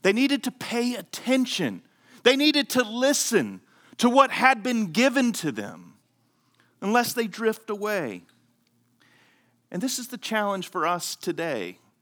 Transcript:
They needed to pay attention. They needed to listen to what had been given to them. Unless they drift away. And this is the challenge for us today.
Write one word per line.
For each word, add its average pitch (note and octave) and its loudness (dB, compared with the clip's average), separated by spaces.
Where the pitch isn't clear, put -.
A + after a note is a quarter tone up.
They C4+ 4
needed C4 2
to B3 -2
pay A#3+ -4
attention. G3+ -2
They B3+ 6
needed C#4+ 2
to B3+ 2
listen A3 0
to A#3+ 4
what C4 6
had B3+ 2
been A3 -2
given B3 2
to D#3 -4
them. F2 -10
Unless A3+ 0
they A#3 -2
drift A3 -4
away. F#3+ -4
And F3+ -6
this C4 -4
is A#3+ -10
the A#3 -12
challenge G3+ -4
for E3 -2
us F3 -4
today. C3+ -6